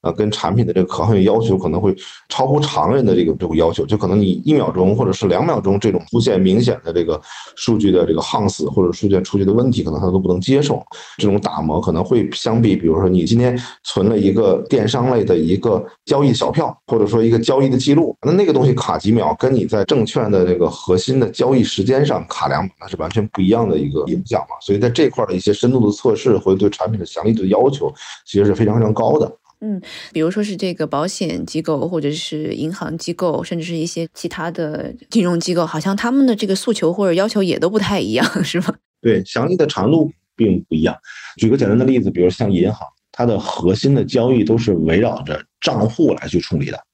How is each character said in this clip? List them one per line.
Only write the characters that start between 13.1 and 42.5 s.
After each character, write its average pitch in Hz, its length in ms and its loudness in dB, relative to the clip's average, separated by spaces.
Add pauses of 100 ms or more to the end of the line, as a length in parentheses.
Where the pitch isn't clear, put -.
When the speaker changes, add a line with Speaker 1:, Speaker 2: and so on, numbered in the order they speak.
Speaker 1:
今 113 140 2
天 123 200 2 (260)
存 98 240 0
了 110 100 2
一 101 140 2
个 98 360 2
电 110 200 2
商 127 240 0
类 113 120 2
的 90 140 2
一 82 200 2
个 101 280 0 (200)
交 143 180 2
易 131 100 4
小 127 160 -2
票， 139 260 -2 (120)
或 117 100 0
者 104 80 4
说 113 180 2
一 113 60 4
个 113 80 4
交 131 240 2
易 135 80 2
的 127 80 0
记 139 160 2
录， 151 320 2
那 147 60 2
那 196 140 4
个 160 60 2
东 135 140 4
西 135 80 6
卡 95 240 -2
几 98 140 0
秒， 90 260 2
跟 131 160 2
你 104 120 2
在 101 180 0
证 123 200 2
券 110 280 -2
的 95 120 4
这 90 120 2
个 87 120 2
核 90 300 0
心 131 220 0
的 113 100 2
交 131 240 0
易 120 100 4
时 95 200 -2
间 131 200 2
上 101 240 -2
卡 - 200 -6
两 147 160 -2
秒， 190 160 -6
那 95 80 -18
是 92 100 -10
完 - 140 -6
全 104 160 -2
不 - 140 -6
一 92 80 4
样 113 200 2
的 78 80 0
一 71 140 -2
个 73 160 -2
影 - 180 -2
响 90 240 -2
嘛。 - 120 -12
所 101 120 -2
以 104 60 0
在 120 100 2
这 135 180 2
块 117 160 -2
儿 101 40 -2
的 95 80 -4
一 92 40 -2
些 101 140 0
深 120 180 2
度 123 140 2
的 104 60 2
测 107 240 0
试 113 200 2
会 95 200 2
对 101 160 2
产 - 180 -6
品 110 100 -2
的 87 60 -6
详 82 180 -10
细 110 80 2
度 95 140 0
要 104 240 2
求 139 240 -4 (320)
其 101 140 -2
实 101 60 4
是 101 100 2
非 113 100 2
常 104 100 0
非 117 60 2
常 107 120 2
高 127 260 0
的。 - 100 0 (300)
Speaker 2:
嗯， 202 220 -6 (320)
比 160 80 -2
如 165 100 0
说 208 100 -4
是 208 140 -6
这 180 180 -6
个 156 140 -6
保 147 180 -4
险 185 400 -6
机 156 160 -6
构， 151 240 -4
或 175 140 -4
者 143 100 -4
是 156 440 -8
银 160 200 -6
行 165 240 -8
机 170 140 -10
构， 165 320 -4
甚 170 140 -8
至 160 80 -6
是 175 100 -8
一 160 100 -4
些 165 280 -8
其 - 160 -10
他 170 200 -8
的 156 440 -8 (160)
金 233 120 0
融 175 160 0
机 175 160 -4
构， 165 120 0
好 156 120 -8
像 190 160 -2
他 233 160 -2
们 269 160 2
的 247 80 2
这 208 140 -4
个 190 80 0
诉 233 160 -4
求 170 220 0
或 202 120 0
者 175 80 2
要 190 140 0
求 208 160 0
也 170 160 0
都 170 100 0
不 214 80 -2
太 196 220 0
一 107 140 -2
样， 127 180 2
<laughs> - 140 -4
是 175 160 -4
吗？ - 120 -4 (280)
Speaker 1:
对， 110 240 2
详 131 240 -2
细 180 80 0
的 160 100 4
长 98 240 0
度 160 180 2 (280)
并 92 320 2
不 80 60 -2
一 78 80 0
样。 - 120 0 (400)
举 113 140 2
个 139 80 4
简 123 100 2
单 107 100 4
的 127 60 4
例 131 160 2
子， 95 100 -2
比 87 120 -2
如 90 80 4
像 101 200 -2
银 90 220 2